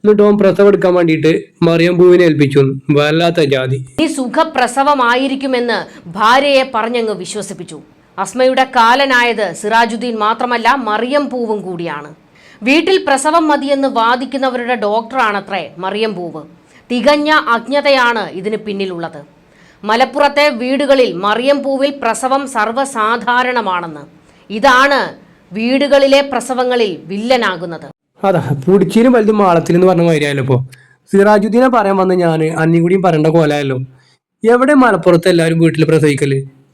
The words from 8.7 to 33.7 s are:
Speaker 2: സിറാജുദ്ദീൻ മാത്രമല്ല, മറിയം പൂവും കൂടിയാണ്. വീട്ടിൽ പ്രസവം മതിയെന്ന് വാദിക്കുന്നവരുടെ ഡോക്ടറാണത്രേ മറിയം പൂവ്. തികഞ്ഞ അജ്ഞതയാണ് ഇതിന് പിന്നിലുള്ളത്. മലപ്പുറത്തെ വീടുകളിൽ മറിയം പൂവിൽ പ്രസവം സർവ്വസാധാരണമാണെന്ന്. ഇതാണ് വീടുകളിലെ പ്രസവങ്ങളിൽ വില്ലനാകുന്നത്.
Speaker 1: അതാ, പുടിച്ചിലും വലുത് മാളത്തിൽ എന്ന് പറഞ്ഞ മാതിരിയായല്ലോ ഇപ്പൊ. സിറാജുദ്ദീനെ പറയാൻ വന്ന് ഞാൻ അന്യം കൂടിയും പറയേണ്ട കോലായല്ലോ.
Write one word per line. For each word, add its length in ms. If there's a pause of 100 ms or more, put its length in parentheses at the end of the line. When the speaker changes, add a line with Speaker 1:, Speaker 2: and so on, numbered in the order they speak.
Speaker 2:
സിറാജുദ്ദീൻ 680
മാത്രമല്ല, 560
മറിയം 560
പൂവും 320
കൂടിയാണ്. 520 (480)
വീട്ടിൽ 460
പ്രസവം 400
മതിയെന്ന് 400
വാദിക്കുന്നവരുടെ 880
ഡോക്ടറാണത്രേ 1040
മറിയം 360
പൂവ്. 280 (480)
തികഞ്ഞ 400
അജ്ഞതയാണ് 1000
ഇതിന് 260
പിന്നിലുള്ളത്. 680 (600)
മലപ്പുറത്തെ 640
വീടുകളിൽ 640
മറിയം 500
പൂവിൽ 300 (100)
പ്രസവം 460
സർവ്വസാധാരണമാണെന്ന്. 1500 (520)
ഇതാണ് 640 (380)
വീടുകളിലെ 680
പ്രസവങ്ങളിൽ 840
വില്ലനാകുന്നത്. 1200
Speaker 1:
അതാ, 300 (100)
പുടിച്ചിലും 460
വലുത് 200
മാളത്തിൽ 420
എന്ന് 120
പറഞ്ഞ 160
മാതിരിയായല്ലോ 420
ഇപ്പൊ. 200 (480)
സിറാജുദ്ദീനെ 560
പറയാൻ 280
വന്ന് 180
ഞാൻ 300
അന്യം 380
കൂടിയും 200
പറയേണ്ട 240
കോലായല്ലോ. 540 (720)